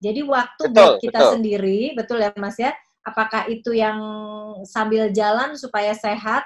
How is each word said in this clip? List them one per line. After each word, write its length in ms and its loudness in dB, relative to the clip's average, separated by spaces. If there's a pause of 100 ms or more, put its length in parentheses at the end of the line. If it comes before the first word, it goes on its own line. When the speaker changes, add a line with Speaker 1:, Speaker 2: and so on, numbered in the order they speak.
Speaker 1:
Jadi 160 -4
waktu 480 -2
Speaker 2:
Betul, 80 -4
Speaker 1:
buat 240 10
kita 240 -4
Speaker 2:
betul. 80 8
Speaker 1:
sendiri, 480 0 (160)
betul 240 -4
ya 160 2
Mas 240 -6
ya? 160 -2 (240)
Apakah 480 -4
itu 240 -6
yang 240 0 (720)
sambil 400 0
jalan 480 0
supaya 400 -4
sehat, 500 -4